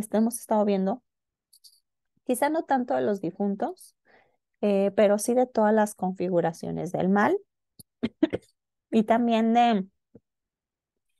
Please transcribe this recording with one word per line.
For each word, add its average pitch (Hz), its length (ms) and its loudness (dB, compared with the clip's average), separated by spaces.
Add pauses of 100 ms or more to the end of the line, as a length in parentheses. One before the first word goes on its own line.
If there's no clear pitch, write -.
(120)
hemos 226 280 -2
estado 214 240 0
viendo, 196 380 -2 (1200)
quizá 262 240 0
no 311 160 -2
tanto 254 300 -2
de 254 80 -2
los 208 180 -2
difuntos, 202 760 -6 (640)
eh, 196 360 0
pero 208 220 4
sí 240 160 -2
de 254 120 2
todas 214 280 2
las 214 200 0
configuraciones 170 960 -4
del 165 160 -2
mal, 214 280 2 (640)
<clears throat> - 880 -8
y 220 140 2
también 226 500 2
de, 233 320 2 (1300)